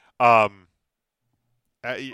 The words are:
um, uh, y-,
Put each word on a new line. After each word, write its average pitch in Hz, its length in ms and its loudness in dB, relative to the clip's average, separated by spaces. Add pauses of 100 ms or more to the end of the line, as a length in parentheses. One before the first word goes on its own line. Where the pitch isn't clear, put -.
(200)
um, 107 480 0 (1160)
uh, 123 140 -10
y-, 131 160 -16